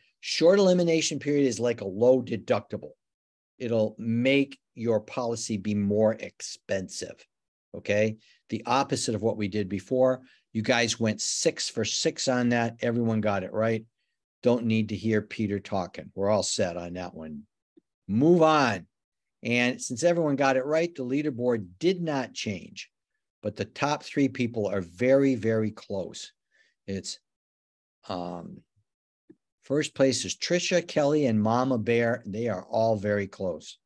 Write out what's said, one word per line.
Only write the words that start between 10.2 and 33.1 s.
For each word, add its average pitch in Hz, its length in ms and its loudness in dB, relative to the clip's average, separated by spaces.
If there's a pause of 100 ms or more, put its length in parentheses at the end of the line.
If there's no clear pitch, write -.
You 113 80 -2
guys 117 380 2
went 110 220 0
six - 460 -2
for 113 160 -4
six - 440 -2
on 123 220 2
that. 117 320 0
Everyone 117 380 0
got 101 240 0
it - 80 -10
right. 113 320 0 (600)
Don't 120 220 4
need 110 240 2
to 107 60 -4
hear 107 260 0
Peter 101 380 -4
talking. 90 560 -6
We're 98 140 0
all 107 140 2
set 87 340 -2
on 87 160 -8
that 90 200 -8
one. 78 300 -12 (640)
Move 156 360 6
on. 135 420 4 (580)
And 120 380 0
since 123 220 -6
everyone 170 320 2
got 135 220 4
it 127 80 0
right, 165 280 0
the 131 100 -8
leaderboard 123 640 -2 (120)
did 175 220 0
not 139 320 -4
change, - 560 -10 (540)
but 107 120 -6
the 104 100 -6
top 147 380 -4
three 139 240 0
people 117 400 -4
are 98 140 -2
very, 127 540 2
very 110 340 0
close. 92 600 -10 (560)
It's, 95 320 -8 (880)
um, 87 520 -10 (1000)
first 151 320 -4
place 131 320 2
is - 100 -6
Trisha, 175 500 0
Kelly, 147 420 2
and 110 120 2
Mama 120 380 2
Bear. 117 480 0
They 107 220 -6
are 92 180 -4
all 113 300 2
very 101 320 0